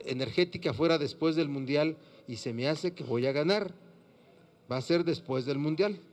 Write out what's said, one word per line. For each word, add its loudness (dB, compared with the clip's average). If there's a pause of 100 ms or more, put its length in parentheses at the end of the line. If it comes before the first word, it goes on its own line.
energética -2
fuera 4
después 0
del 2
Mundial, 0 (320)
y -8
se -6
me -2
hace -2
que -12
voy 0
a 2
ganar, 0 (1000)
va 0
a -2
ser 2
después -2
del -2
Mundial, 2 (140)